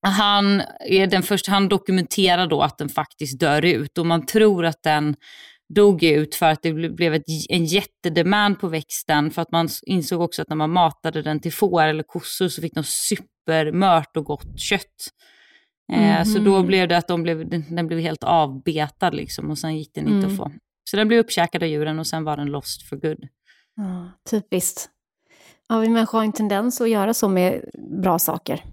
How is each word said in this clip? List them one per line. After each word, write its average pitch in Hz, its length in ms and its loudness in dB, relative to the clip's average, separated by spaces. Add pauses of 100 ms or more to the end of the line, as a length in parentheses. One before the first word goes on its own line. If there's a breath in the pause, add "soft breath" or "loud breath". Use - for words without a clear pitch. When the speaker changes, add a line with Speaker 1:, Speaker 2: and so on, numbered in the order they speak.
Speaker 1:
han 202 600 2 (240)
är 190 220 4
den 185 160 2
första, 190 280 -2
han 196 180 2
dokumenterar 185 760 2
då 147 140 0
att 147 160 -2
den 147 120 -6
faktiskt 139 500 -8
dör 151 260 2
ut. 147 320 0
Och 170 80 -2
man 165 200 0
tror 208 400 4
att 160 180 -4
den 151 320 2 (600 loud breath)
dog 202 280 6
ut 151 320 2
för 175 100 0
att 156 180 2
det 165 100 0
ble-, 160 220 -4
blev 165 180 0
ett, 156 100 -2 (260)
en 175 160 0
jättedemand 185 960 0
på 190 80 -4
växten. 156 640 -2
För 170 100 -6
att 165 100 -6
man 165 140 2
s-, - 180 -8
insåg 175 380 -2
också 170 200 -4
att - 80 -8
när 156 60 -4
man 156 160 0
matade 165 500 0
den 151 180 -4
till 160 140 -6
får 180 300 2
eller 156 200 0
kossor - 440 -6
så 156 140 -6
fick 165 140 -8
de 156 80 -4
supermört 165 1300 0
och 151 80 -4
gott 139 340 -8
kött. - 500 -6 (840 soft breath)
Eh, 202 300 4
så 214 160 2
då 196 180 4
Speaker 2:
Mhm. 180 100 4
Speaker 1:
blev 185 200 2
det 175 100 2
att 170 100 -2
de 170 160 -2
blev, 160 260 -4
den, 160 160 -4 (100)
den 170 120 -2
blev 165 120 -2
helt 160 240 -6
avbetad 151 840 0
liksom, 151 420 -8
och 147 60 -6
sen 156 200 -6
gick 156 160 -12
den - 140 -8
inte 208 100 2 (100)
Speaker 2:
Mm. 196 40 -2
Speaker 1:
att 196 60 -6
få. 143 140 -8 (380)
Så 196 80 -2
den 220 100 2
blev 233 120 6
uppkäkad 175 440 0
av 165 60 0
djuren 156 300 -2
och 156 80 -6
sen 160 160 -4
var 151 140 -4
den 143 100 -4
lost - 420 -10
for 143 60 -8
good. 156 320 -6 (480 soft breath)
Speaker 2:
Ja, 180 360 -8 (180)
typiskt. - 600 -4 (800 soft breath)
Ja, 226 100 0
vi 220 100 0
människor 226 280 2
har 220 80 2
en 214 60 -2
tendens 214 500 -2
att 233 80 0
göra 214 240 0
så 226 160 0
med 185 320 2 (420)
bra 175 160 2
saker. - 540 -4